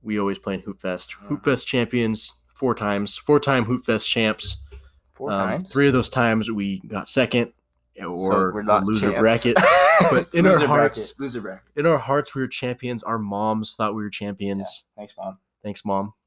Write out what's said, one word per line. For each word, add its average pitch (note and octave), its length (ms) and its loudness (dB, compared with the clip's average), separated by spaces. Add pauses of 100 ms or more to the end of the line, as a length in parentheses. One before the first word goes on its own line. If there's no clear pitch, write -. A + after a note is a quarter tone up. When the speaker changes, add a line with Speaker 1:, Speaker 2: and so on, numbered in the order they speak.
Speaker 1:
we G#2+ 160 -4
always G2+ 200 -2
play G2+ 160 -6
in F#2 60 -6
Hoop - 200 -14
Fest. F2+ 320 -6
Speaker 2:
Mm-hmm. - 160 -20
Speaker 1:
Hoop - 160 -6
Fest C3 220 0
champions A#2 680 -2 (200)
four B2 200 -2
times, G#2 440 -2
four-time C#3 480 2
Hoop B2 180 -2
Fest A2 240 0
champs. - 480 -2 (560)
Speaker 2:
Four - 200 -10
Speaker 1:
Um, G2 180 0
Speaker 2:
times? E3+ 220 -4
Speaker 1:
three C#3+ 140 4
of C#3 60 6
those B2+ 160 2
times A2+ 420 2
we G2 300 -2
got G2+ 260 -8
second, A#2+ 460 0 (460)
or F#2 340 -2
Speaker 2:
So F#2+ 220 2
we're G#2 80 -6
not G#2 220 4
Speaker 1:
loser G#2 260 2
Speaker 2:
champs. G2 100 0
Speaker 1:
bracket. A#2 420 4
Speaker 2:
<laughs> - 40 4 (440)
Speaker 1:
But B2+ 220 0
in E3+ 140 4
our F#3+ 80 8
Speaker 2:
Loser D3+ 120 4
Speaker 1:
hearts, C#3+ 320 2
Speaker 2:
bracket. G#2+ 220 -10
Loser B2+ 220 -6
bracket. F#2+ 220 -14 (120)
Speaker 1:
in D3 80 -2
our D#3+ 140 4
hearts, C3+ 360 -2
we C3+ 60 -6
were B2+ 80 -4
champions. B2 540 -8
Our A2+ 160 -4
moms G#2+ 560 -2
thought G#2+ 200 -4
we A2 80 -6
were G#2 60 -6
champions. G2 760 -8 (120)
Speaker 2:
Yeah. - 60 -18
Thanks, G#2 160 -18
Mom. F#2+ 200 -12 (240)
Speaker 1:
Thanks, G#2 220 -12
Mom. G2+ 300 -4 (120)